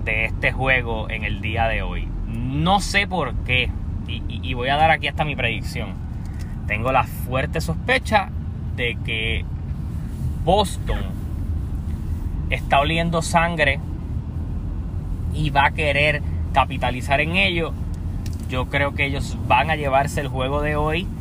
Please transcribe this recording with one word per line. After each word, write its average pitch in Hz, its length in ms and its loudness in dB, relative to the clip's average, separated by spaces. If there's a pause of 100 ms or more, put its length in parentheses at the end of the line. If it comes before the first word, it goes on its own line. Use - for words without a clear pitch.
de 110 220 0
este 127 260 0
juego 120 600 0
en 107 120 -4
el 104 160 -4
día 90 280 0
de 104 160 0
hoy. 87 240 -4 (200)
No 139 520 2
sé 196 280 0
por 151 260 -2 (120)
qué, 127 240 2 (380)
y, 98 200 -6
y, - 160 -6
y 123 100 -4
voy 123 160 -2
a 139 60 4
dar 160 160 6
aquí 147 160 2
hasta 143 180 -2
mi 143 100 -2
predicción. 113 540 -2 (760)
Tengo 110 240 0
la 127 120 6
fuerte 139 580 -2
sospecha 214 680 2 (460)
de 120 300 -2
que 110 400 -2 (960)
Boston - 560 2 (1500)
está 135 300 4
oliendo 165 420 2
sangre 165 580 4 (1500)
y 156 160 0
va 139 180 4
a 151 40 2
querer 147 500 2 (320)
capitalizar 131 680 2
en 160 140 2
ello. 175 380 2 (760)
Yo 127 180 -2
creo 139 280 0
que 143 100 0
ellos 139 320 -2 (100)
van 131 220 6
a 156 60 4
llevarse 139 460 2
el 139 60 -2
juego 127 340 0
de 151 140 2
hoy 156 320 2 (140)